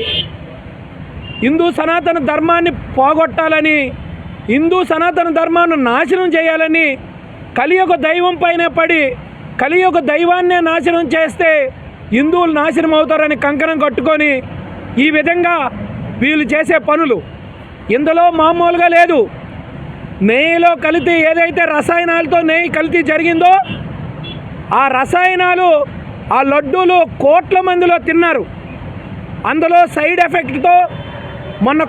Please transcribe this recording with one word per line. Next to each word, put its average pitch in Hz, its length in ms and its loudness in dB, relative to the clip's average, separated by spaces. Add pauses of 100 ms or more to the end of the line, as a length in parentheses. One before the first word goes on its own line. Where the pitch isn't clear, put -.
(1400)
హిందూ 320 240 2 (120)
సనాతన 330 380 -2 (140)
ధర్మాన్ని 339 400 2 (240)
పోగొట్టాలని, 311 840 2 (720)
హిందూ 330 280 2 (120)
సనాతన 339 380 0 (100)
ధర్మాన్ని 330 380 2 (120)
నాశనం 330 460 0
చేయాలని, 320 520 2 (720)
కలియుగ 349 340 2 (140)
దైవం 349 360 0
పైన 339 200 0 (140)
పడి 330 260 2 (580)
కలియుగ 349 360 2 (140)
దైవాన్నే 349 460 2 (100)
నాశనం 330 460 0
చేస్తే 320 380 2 (640)
హిందువులు 320 440 2
నాశనం 320 380 0
అవుతారని 302 460 2
కంకణం 302 400 0
కట్టుకొని 302 480 0 (720)
ఈ 294 40 4 (100)
విధంగా 339 380 2 (680)
వీళ్ళు 302 320 0
చేసే 311 240 2 (100)
పనులు 302 300 2 (800)
ఇందులో 320 300 2 (160)
మామూలుగా 339 540 2
లేదు. 339 240 6 (1080)
నెయ్యిలో 330 420 4 (140)
కలిపి 330 300 2 (140)
ఏదైతే 339 340 2 (120)
రసాయనాలతో 339 640 0 (100)
నెయ్యి 330 280 0
కల్తీ 320 240 0 (100)
జరిగిందో 339 420 4 (1300)
ఆ - 20 4 (140)
రసాయనాలు 359 720 2 (680)
ఆ - 20 4 (140)
లడ్డూలు 349 440 2 (260)
కోట్ల 339 360 4 (100)
మందిలో 349 280 2 (100)
తిన్నారు. 330 360 2 (1080)
అందులో 330 280 2 (160)
సైడ్ 330 320 0
ఎఫెక్ట్తో 302 480 2 (920)
మొన్న 302 220 2